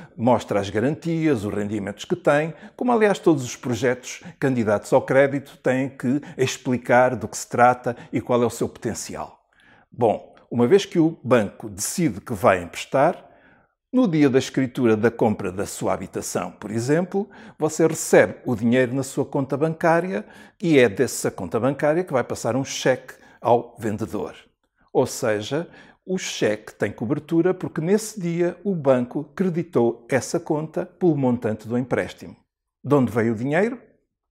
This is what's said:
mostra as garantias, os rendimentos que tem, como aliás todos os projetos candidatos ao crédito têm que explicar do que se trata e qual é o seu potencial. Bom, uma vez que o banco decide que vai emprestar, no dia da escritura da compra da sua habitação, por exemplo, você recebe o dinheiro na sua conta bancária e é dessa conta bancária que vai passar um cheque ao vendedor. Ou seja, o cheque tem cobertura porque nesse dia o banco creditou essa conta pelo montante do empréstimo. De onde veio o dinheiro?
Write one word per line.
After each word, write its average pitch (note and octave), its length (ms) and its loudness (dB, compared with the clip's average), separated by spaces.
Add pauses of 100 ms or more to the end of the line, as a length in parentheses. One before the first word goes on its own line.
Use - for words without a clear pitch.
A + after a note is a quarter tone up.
(140)
mostra A2+ 460 2
as G2 80 -4
garantias, D3+ 760 -2
os G2+ 100 -4
rendimentos G#2 500 -6
que - 100 -4
tem, D#3 380 0 (240)
como B3 160 -2
aliás G#3 260 4
todos D3+ 240 4
os B2 140 -10
projetos B2 640 -4 (160)
candidatos A2+ 540 0
ao C3+ 80 6
crédito C3+ 640 2
têm C3 260 0
que C3+ 320 -2 (160)
explicar B2+ 800 2
do G#2+ 100 -8
que - 120 -12
se - 100 -12
trata B2 480 2 (160)
e C#3 80 -2
qual A#2+ 220 2
é A#2+ 40 2
o A2 40 0
seu A#2 180 -4
potencial. E2 720 -10 (500)
Bom, - 440 0 (160)
uma A#2+ 160 2
vez G3 180 4
que - 140 -2
o D#3+ 260 2
banco A2+ 460 0
decide G#2 500 -4
que - 140 -8
vai F#2+ 280 4
emprestar, - 640 -2 (640)
no B3+ 160 2
dia D#3 220 4
da B2+ 100 4
escritura B2+ 560 0
da G#2+ 160 2
compra G#2 400 0
da F#2 140 -6
sua F#2+ 300 -4
habitação, F#2 560 -6
por G2 200 -14
exemplo, D#3 600 -2 (280)
você D#3 280 0
recebe D#3+ 480 4 (100)
o B2+ 100 -2
dinheiro A#2 400 2
na C3+ 80 -2
sua C3+ 220 -4
conta C#3 320 -4
bancária E3+ 720 0 (360)
e D#3+ 160 4
é B2 80 8
dessa A2+ 440 -2
conta F#2+ 280 -6
bancária D3 460 0
que F3+ 80 -8
vai B2 100 2
passar A2+ 320 -4
um C3+ 100 -2
cheque - 500 -2 (260)
ao A#2+ 380 2
vendedor. G#2+ 560 -6 (580)
Ou C3+ 140 2
seja, A2+ 640 -4 (360)
o F#3 140 -4
cheque - 560 -4
tem G#2 160 -4
cobertura D3+ 600 -2
porque E3 280 -6
nesse G3+ 400 -2
dia F3 440 -2
o G3+ 100 -2
banco C3+ 500 0 (100)
creditou E3 760 0
essa C#3+ 300 -2
conta D#3 460 -6
pelo E3 300 0
montante A#2+ 520 -2
do A#2+ 100 -2
empréstimo. G#2 580 -6 (460)
De B2 120 2
onde B2 180 2
veio A2+ 200 2
o A2 40 -2
dinheiro? E3 440 -2 (500)